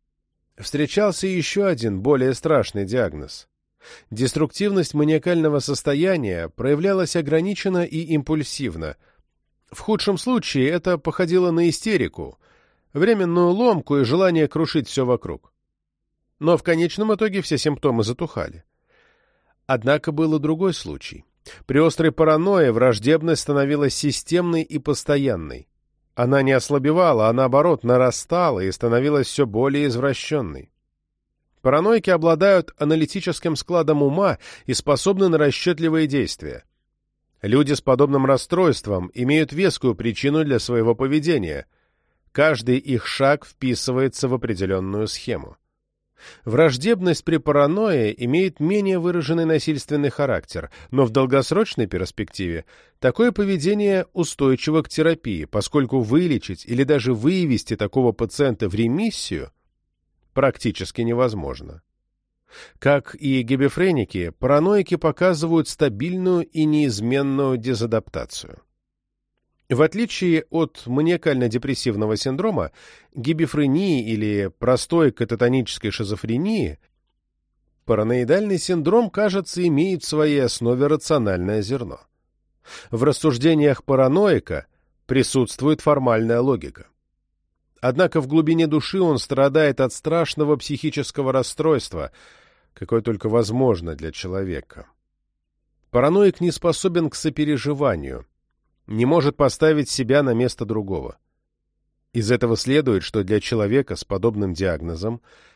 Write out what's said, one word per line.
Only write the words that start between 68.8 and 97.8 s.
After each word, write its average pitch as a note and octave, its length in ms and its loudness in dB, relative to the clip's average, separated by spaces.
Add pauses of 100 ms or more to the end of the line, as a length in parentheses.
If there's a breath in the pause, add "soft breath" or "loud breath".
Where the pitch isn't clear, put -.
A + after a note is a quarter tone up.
В B2+ 120 2
отличие F3 680 0
от - 360 -2
маниакально-депрессивного B2 1300 0
синдрома, C3+ 560 -4 (420 loud breath)
гибефрении D3 920 0
или G#2 420 -2 (100)
простой C3 520 2
кататонической A#2+ 800 -2
шизофрении, A2+ 880 -4 (1040)
параноидальный B2 760 0
синдром, F3+ 500 0
кажется, F#3+ 580 -2
имеет E3 360 0
в - 40 -10
своей D3+ 340 2
основе B2 460 0
рациональное G#2+ 720 0
зерно. A2+ 380 -6 (920 loud breath)
В A#2 120 -2
рассуждениях D3 800 2
параноика C3+ 840 2 (380)
присутствует C3 760 0
формальная A#2 580 2
логика. A#2+ 480 -2 (920)
Однако D3 400 2
в C3 60 -2
глубине D#3+ 400 2
души D#3 340 0
он D#3 180 2
страдает C#3 640 2
от C3 100 0
страшного D3+ 640 -2
психического C#3 800 -4
расстройства, C3 800 -2 (640 soft breath)
какое A2+ 280 -2
только A2 260 -4
возможно G#2+ 680 0
для D#2 180 -10
человека. F2+ 760 -8 (1040)
Параноик E3+ 480 4
не F3 120 0
способен E3+ 580 0
к - 60 -12
сопереживанию, C3+ 1120 -2 (640)